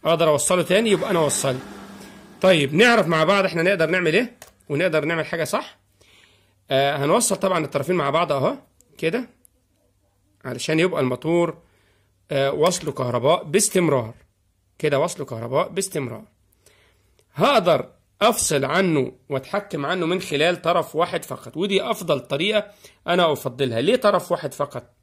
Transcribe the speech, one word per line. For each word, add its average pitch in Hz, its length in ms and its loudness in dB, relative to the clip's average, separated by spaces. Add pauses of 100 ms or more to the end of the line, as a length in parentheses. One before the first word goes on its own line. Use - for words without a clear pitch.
اقدر 160 240 4
اوصله 165 340 2
تاني، 214 260 2
يبقى 190 200 2
انا 180 100 2
وصلت. 139 420 -2 (800)
طيب 156 320 4
نعرف 220 340 6
مع 160 160 2
بعض 190 220 2
احنا 165 180 -2
نقدر 170 260 2
نعمل 175 240 0
ايه 226 240 0 (320)
ونقدر 156 360 0
نعمل 160 200 -2
حاجة 165 180 -6
صح. 233 340 -6 (960)
آه، 139 240 2
هنوصل 175 400 0
طبعًا 175 300 -2
الطرفين 143 300 -2
مع 143 140 0
بعض 156 220 0
اهو 147 240 0 (420)
كده، 202 320 -4 (1160)
علشان 131 340 -2
يبقى 165 220 0
الموتور، 156 560 0 (760)
آه، 139 200 0
وصله 165 400 0
كهرباء 123 520 0
باستمرار 151 680 0 (680)
كده، 143 200 0
وصله 151 260 -4
كهرباء 120 440 -4
باستمرار. 127 540 -6 (1080)
هقدر 180 560 2 (320)
افصل 165 440 2
عنه 156 460 0 (180)
واتحكم 147 560 -6
عنه 170 200 -2
من 175 160 -2
خلال 170 400 0
طرف 165 340 0
واحد 170 300 -2
فقط، 120 320 -12
ودي 190 260 0
افضل 160 360 -2
طريقة 202 460 -2 (420)
انا 170 240 4
افضلها. 123 500 -2
ليه 190 140 2
طرف 202 360 0
واحد 151 220 -4
فقط؟ - 500 -10